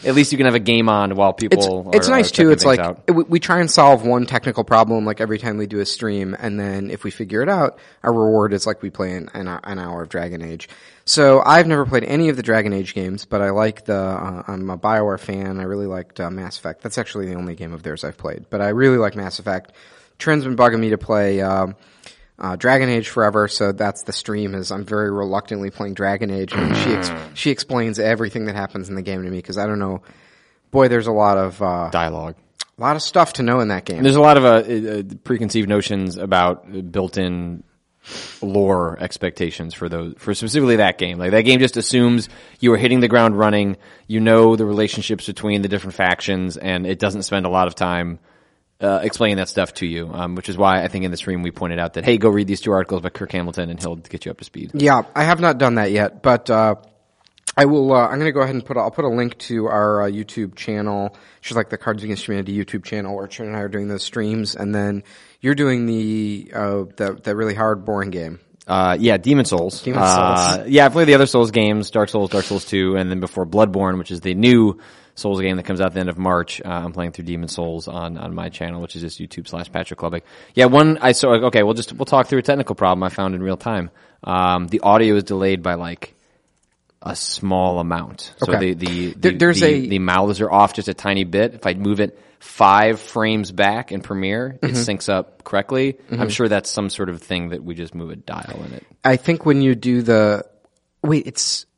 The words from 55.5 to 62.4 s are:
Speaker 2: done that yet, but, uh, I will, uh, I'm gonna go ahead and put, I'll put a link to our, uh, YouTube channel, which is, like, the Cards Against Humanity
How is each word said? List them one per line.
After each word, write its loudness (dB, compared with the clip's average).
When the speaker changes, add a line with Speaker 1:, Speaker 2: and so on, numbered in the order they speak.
Speaker 2:
done 2
that 0
yet, 0
but, 2
uh, 4
I 6
will, 4
uh, 4
I'm -4
gonna -2
go 0
ahead 0
and -6
put, -6
I'll 0
put -4
a 0
link -4
to -4
our, 2
uh, 0
YouTube -8
channel, -6
which -14
is, -6
like, -2
the -8
Cards -6
Against -8
Humanity -6